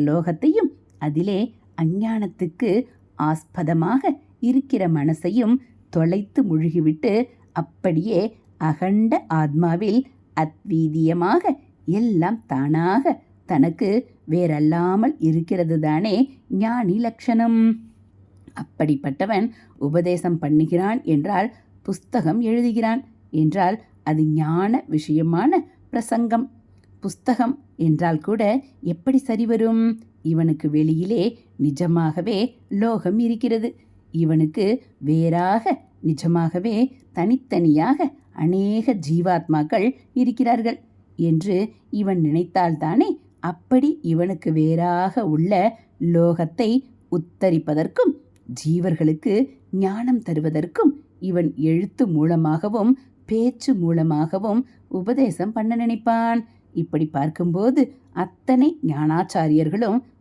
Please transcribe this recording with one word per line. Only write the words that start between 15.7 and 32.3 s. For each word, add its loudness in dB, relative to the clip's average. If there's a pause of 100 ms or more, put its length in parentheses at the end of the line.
தானே 0 (380)
ஞானி 0
லட்சணம். 0 (960)
அப்படிப்பட்டவன் -2 (320)
உபதேசம் -2
பண்ணுகிறான் 0
என்றால், 0 (340)
புஸ்தகம் -2
எழுதுகிறான் 0 (300)
என்றால் 2 (260)
அது 0 (100)
ஞான 0
விஷயமான 0 (260)
பிரசங்கம். -2 (560)
புஸ்தகம் -2 (260)
என்றால் 2
கூட -2 (420)
எப்படி -2
சரிவரும்? 0 (420)
இவனுக்கு 0
வெளியிலே 0 (340)
நிஜமாகவே 0 (360)